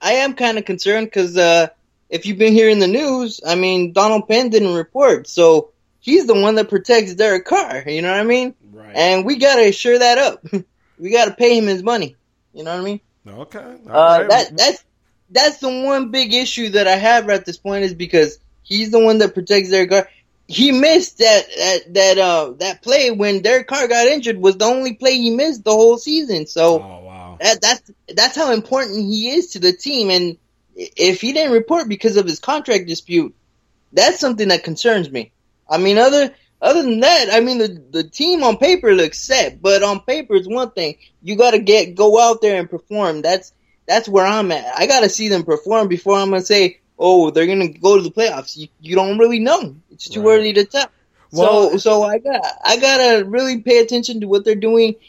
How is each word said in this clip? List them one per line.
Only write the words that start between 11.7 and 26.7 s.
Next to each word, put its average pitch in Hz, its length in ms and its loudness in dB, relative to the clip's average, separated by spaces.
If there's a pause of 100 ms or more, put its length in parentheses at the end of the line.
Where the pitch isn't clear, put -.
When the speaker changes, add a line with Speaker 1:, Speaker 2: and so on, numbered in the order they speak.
Speaker 1:
money. 202 340 -4 (380)
You 156 100 -16
know 160 80 -10
what 180 80 -8
I 185 40 -10
mean? 202 160 -10 (260)
Speaker 2:
Okay. 110 320 -20
All 240 320 -20
Speaker 1:
Uh, 165 300 4
Speaker 2:
right. 202 100 -2
Speaker 1:
that, 208 260 0
that's, 262 280 -2 (460)
that's 285 280 0
the 269 100 -6 (160)
one 269 260 -2
big 247 220 -4
issue 240 380 -4
that 202 160 0
I 190 100 2
have 220 340 2
at 196 140 -2
this 170 140 -12
point 196 260 -6
is 185 100 -4
because 165 440 0 (240)
he's 214 280 -6
the 226 100 4
one 220 180 4
that 208 160 0
protects 190 360 -2
Derek 185 200 2
Carr. 190 180 0 (400)
He 277 240 0
missed 311 460 2
that, 214 240 4 (160)
that, 175 360 -4
that, 190 240 4
uh, 170 420 0
that 185 220 -8
play 262 280 0
when 202 320 -2
Derek 240 240 0
Carr 269 220 -2
got 233 180 2
injured 240 340 -2
was 190 160 2
the 202 100 -4
only 254 280 -2
play 262 220 0
he 240 140 -2
missed 247 340 -4
the 214 80 0
whole 226 260 4
season. 254 480 -6
So 165 360 0